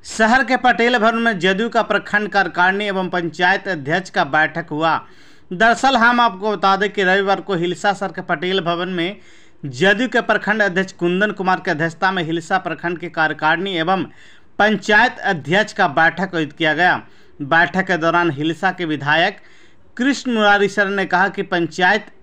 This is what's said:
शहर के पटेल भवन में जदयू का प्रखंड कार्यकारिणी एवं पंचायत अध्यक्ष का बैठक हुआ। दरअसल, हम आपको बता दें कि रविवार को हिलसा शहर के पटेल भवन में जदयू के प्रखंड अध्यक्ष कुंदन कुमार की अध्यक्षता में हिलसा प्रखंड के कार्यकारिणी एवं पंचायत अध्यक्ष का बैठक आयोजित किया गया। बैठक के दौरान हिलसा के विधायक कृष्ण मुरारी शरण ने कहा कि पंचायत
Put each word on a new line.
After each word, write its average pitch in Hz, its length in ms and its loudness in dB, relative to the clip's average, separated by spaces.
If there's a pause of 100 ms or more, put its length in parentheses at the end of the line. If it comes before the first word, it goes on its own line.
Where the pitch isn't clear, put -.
(180)
शहर 226 260 4
के 247 140 0
पटेल 247 400 4
भवन 226 180 2
में 233 240 0
जदयू 190 300 0
का 226 140 0
प्रखंड 208 460 -2
कार्यकारिणी 190 560 0
एवं 190 240 -4
पंचायत 180 580 -2
अध्यक्ष 175 420 -4
का 185 160 0
बैठक 156 460 -2
हुआ। 156 240 0 (560)
दरअसल, 233 440 2
हम 240 240 4
आपको 214 320 0
बता 196 240 2
दें 196 140 -2
कि 196 140 -2
रविवार 190 380 2
को 196 140 -4
हिलसा 175 380 -2
शहर 190 180 -6
के 175 120 -12
पटेल 180 380 -2
भवन 175 300 -4
में 180 260 -4 (460)
जदयू 190 440 0
के 226 160 0
प्रखंड 214 380 0
अध्यक्ष 185 320 -2
कुंदन 180 400 0
कुमार 185 260 0
की 185 120 -4
अध्यक्षता 165 400 -2
में 185 120 -4
हिलसा 170 360 -4
प्रखंड 170 400 -6
के 170 100 -10
कार्यकारिणी 160 680 0
एवं 170 280 0 (540)
पंचायत 214 680 2
अध्यक्ष 190 480 -2
का 190 160 2
बैठक 165 460 0
आयोजित 151 180 -4
किया 156 200 0
गया। 165 220 4 (480)
बैठक 175 440 2
के 180 100 0
दौरान 165 340 2
हिलसा 160 400 -2
के 185 160 -6
विधायक 156 520 0 (580)
कृष्ण 254 360 0
मुरारी 202 360 4
शरण 196 240 0
ने 196 140 -2
कहा 185 220 2
कि 196 160 -6
पंचायत 180 680 0 (100)